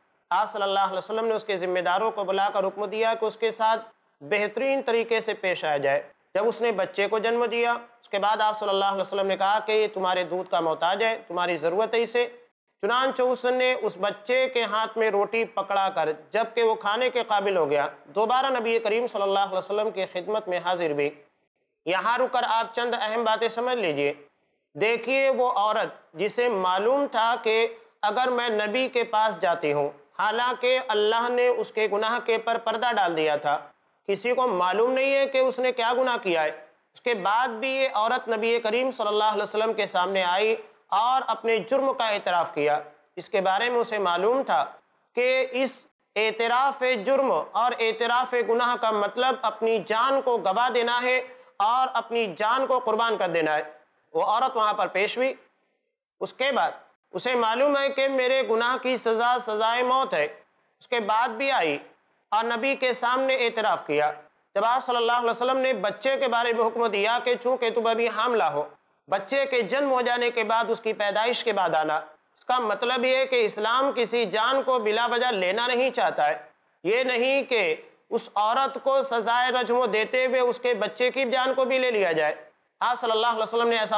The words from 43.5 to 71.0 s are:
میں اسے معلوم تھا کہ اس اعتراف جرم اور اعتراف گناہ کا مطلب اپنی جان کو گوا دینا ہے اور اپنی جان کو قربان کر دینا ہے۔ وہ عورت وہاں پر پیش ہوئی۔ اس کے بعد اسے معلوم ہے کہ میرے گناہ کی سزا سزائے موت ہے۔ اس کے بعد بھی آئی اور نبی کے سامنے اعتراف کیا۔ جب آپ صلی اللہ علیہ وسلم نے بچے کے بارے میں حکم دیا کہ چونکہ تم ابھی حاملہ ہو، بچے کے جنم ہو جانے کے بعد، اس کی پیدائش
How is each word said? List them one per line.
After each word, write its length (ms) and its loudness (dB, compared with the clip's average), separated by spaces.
میں 100 2
اسے 200 -2
معلوم 440 2
تھا 200 2
کہ 360 2
اس 280 -2
اعتراف 680 0
جرم 260 2
اور 480 0
اعتراف 540 0
گناہ 320 2
کا 100 2
مطلب 500 0
اپنی 440 0
جان 360 2
کو 160 0
گوا 380 2
دینا 260 0
ہے 160 2
اور 360 2
اپنی 320 -2
جان 300 0
کو 120 2
قربان 380 0
کر 120 0
دینا 260 0
ہے۔ 80 0
وہ 100 2
عورت 340 0
وہاں 160 2
پر 140 -2
پیش 300 -2
ہوئی۔ 160 0
اس 120 -8
کے 180 -2
بعد 200 2
اسے 220 -2
معلوم 420 2
ہے 120 0
کہ 180 0
میرے 420 2
گناہ 320 2
کی 160 0
سزا 380 2
سزائے 380 0
موت 300 0
ہے۔ 100 2
اس 80 -20
کے 120 0
بعد 300 0
بھی 220 -4
آئی 260 0
اور 120 0
نبی 320 -2
کے 180 -2
سامنے 420 0
اعتراف 520 0
کیا۔ 240 0
جب 100 0
آپ 180 2
صلی 120 -2
اللہ 220 2
علیہ 120 0
وسلم 280 0
نے 240 2
بچے 360 -2
کے 100 0
بارے 260 2
میں 120 2
حکم 220 0
دیا 360 2
کہ 120 2
چونکہ 340 0
تم 180 0
ابھی 200 2
حاملہ 360 0
ہو، 200 0
بچے 380 0
کے 160 0
جنم 300 0
ہو 100 2
جانے 300 2
کے 120 0
بعد، 260 0
اس 120 -2
کی 120 -2
پیدائش 500 0